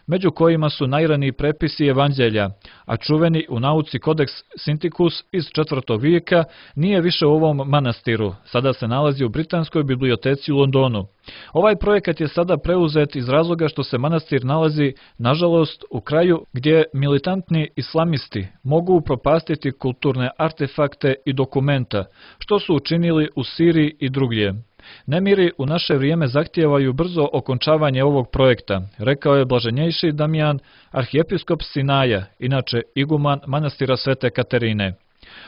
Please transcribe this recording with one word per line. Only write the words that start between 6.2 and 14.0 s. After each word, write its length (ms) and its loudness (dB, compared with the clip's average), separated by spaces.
nije 260 0
više 240 0
u 80 4
ovom 240 2
manastiru, 760 -2
sada 280 0
se 140 -6
nalazi 380 0
u 40 -2
Britanskoj 540 -2
biblioteci 680 -2
u 60 0
Londonu. 480 2
Ovaj 220 4
projekat 460 0
je 60 0
sada 300 0
preuzet 580 0
iz 140 -4
razloga 380 2
što 160 -6
se 140 -4
manastir 480 -2